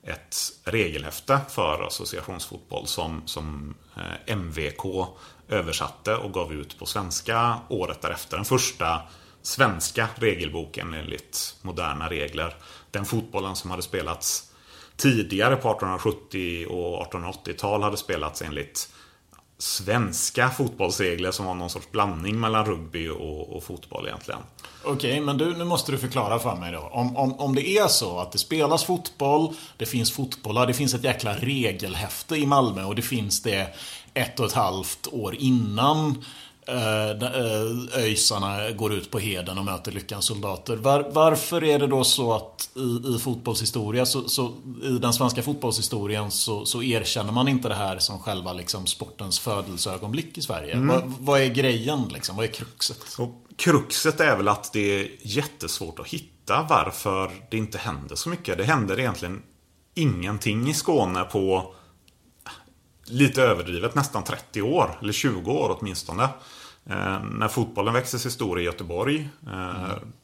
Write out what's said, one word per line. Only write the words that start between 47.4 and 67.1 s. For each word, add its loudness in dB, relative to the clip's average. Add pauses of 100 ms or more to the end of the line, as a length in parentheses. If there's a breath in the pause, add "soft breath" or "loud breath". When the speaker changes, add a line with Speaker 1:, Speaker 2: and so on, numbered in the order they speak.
Speaker 2:
inte 2
det 0
här -2
som 0
själva, -4
liksom, -4
sportens -4
födelseögonblick -4
i -6
Sverige? -6
Speaker 1:
Mm. 2
Speaker 2:
Vad, 4 (180)
vad 6
är 6
grejen, 2
liksom? -6
Vad 0
är -2
kruxet? -6
Speaker 1:
Och -4 (140)
kruxet 4
är 6
väl 2
att 0
det 2
är -4 (140)
jättesvårt -4
att -12
hitta -2
varför 2 (200)
det -2
inte -4
händer -6
så -4
mycket. -4
Det 0
händer 2
egentligen -4 (520)
ingenting 0
i 0
Skåne 2
på, 2 (1300 loud breath)
lite 6
överdrivet, 2
nästan 0
trettio -4
år, 2
eller -2
tjugo 0
år 2
åtminstone. -4 (680 loud breath)
Eh, -2